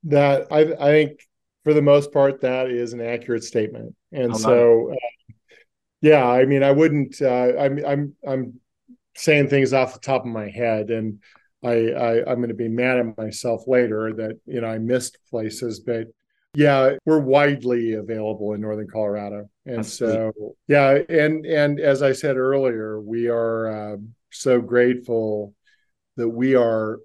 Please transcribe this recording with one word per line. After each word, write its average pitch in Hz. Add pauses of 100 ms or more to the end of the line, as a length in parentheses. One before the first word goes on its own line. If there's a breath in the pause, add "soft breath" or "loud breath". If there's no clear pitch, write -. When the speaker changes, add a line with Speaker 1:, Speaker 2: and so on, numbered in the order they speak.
Speaker 1:
That 143
I, 151
I 156
think 151 (440)
for 151
the 151
most 143
part, 139
that 131
is 120
an 120
accurate 117
statement. 107 (160)
And 127
Speaker 2:
I 117
love 110
Speaker 1:
so, 117
Speaker 2:
it. -
Speaker 1:
uh, - (680 soft breath)
yeah, 151
I 127
mean, 139
I 139
wouldn't, 147
uh, 127
I'm, 143
I'm, 143 (100)
I'm 131 (580)
saying 147
things 135
off 131
the -
top 131
of 120
my 107
head, 110
and 110 (400 soft breath)
I, 117
I, 117
I'm 120
gonna 117
be 117
mad 123
at 117
myself 113
later 110
that, 110
you 123
know, 113
I 110
missed 123 (100)
places, 110
but 113 (480)
yeah, 139
we're 156
widely 131
available 107
in 104
Northern 107
Colorado. 104 (160)
And 120
Speaker 2:
That's 107
sweet. 117
Speaker 1:
so, 110 (120)
yeah. 139 (100)
And, 156
and 147
as 143
I 135
said 131
earlier, 123
we 117
are, 113
uh, 101 (340)
so 123
grateful 117 (600)
that 117
we 123
are 113